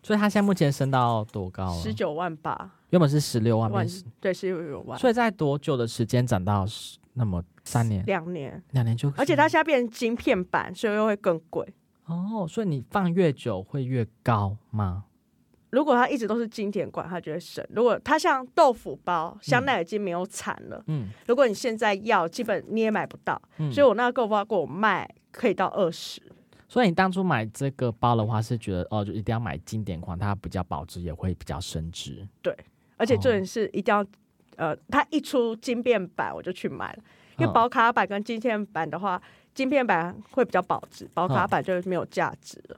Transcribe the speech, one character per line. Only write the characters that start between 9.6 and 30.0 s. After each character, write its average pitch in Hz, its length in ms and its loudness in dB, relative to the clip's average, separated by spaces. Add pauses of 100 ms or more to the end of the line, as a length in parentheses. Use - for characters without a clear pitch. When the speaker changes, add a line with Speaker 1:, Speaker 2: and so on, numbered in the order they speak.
Speaker 2:
变 294 180 2
成 233 80 -2
晶 233 260 -2
片 220 300 0
版， 156 300 -2
所 226 120 -2
以 208 60 2
又 214 140 2
会 208 80 2
更 175 240 0 (100)
贵。 - 180 -4 (380)
Speaker 1:
哦， 185 420 -4
所 220 160 -4
以 202 40 -2
你 139 240 -4
放 185 200 2
越 170 220 4
久 95 300 -6
会 139 200 -6
越 123 220 0 (160)
高 104 340 2 (140)
吗？ 101 360 -2 (680)
Speaker 2:
如 269 120 2
果 285 120 4
它 240 120 4
一 285 80 0
直 226 120 -4
都 220 100 0
是 233 100 -2
经 208 220 -4
典 185 200 -4
款， 165 200 -8
它 175 100 -6
就 156 140 -8
会 175 60 -6
升。 - 320 -12
如 226 120 0
果 233 200 4
它 294 140 2
像 277 360 2
豆 294 180 6
腐 180 320 -6
包， 175 380 -2
香 247 240 2
奈 254 120 2
儿 170 40 0
已 170 40 -2
经 214 140 -4
没 190 120 -2
有 175 160 -2
产 - 280 -8 (140)
了。 - 160 -14
Speaker 1:
嗯。 131 240 -4 (160)
Speaker 2:
如 240 100 2
果 262 120 6
你 208 60 0
现 226 220 -4
在 214 200 2
要， 196 320 2
基 233 160 -6
本 208 260 -2
你 220 120 -2
也 220 100 2
买 170 160 -2
不 - 160 -18
到。 - 180 -4 (160)
Speaker 1:
嗯。 147 160 -2
Speaker 2:
所 285 100 6
以 269 40 8
我 202 80 6
那 247 100 0
个 247 60 2
豆 247 160 0
腐 - 20 -6
包 208 160 0
给 214 100 -4
我 156 120 0
卖， 180 420 0 (220)
可 - 180 0
以 185 40 2
到 185 160 0
二 175 220 0
十。 - 300 -14 (460)
Speaker 1:
所 247 160 2
以 208 40 6
你 170 60 4
当 190 180 4
初 190 120 0
买 127 220 2
这 135 260 -4
个 123 200 0
包 120 240 4
的 110 100 4
话， 110 160 0
是 113 160 -2
觉 101 160 -4
得， 87 160 -2
哦， 107 160 -2
就 98 80 -8
一 107 80 -4
定 117 100 -4
要 113 80 0
买 90 200 -6
经 110 240 -6
典 87 180 -6